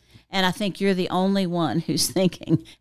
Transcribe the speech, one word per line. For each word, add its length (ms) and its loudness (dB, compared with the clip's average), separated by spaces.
And 140 0
I 60 2
think 300 -4
you're 140 2
the 140 -2
only 360 2
one 360 0
who's 260 -2
<laughs> 120 -4
thinking 440 0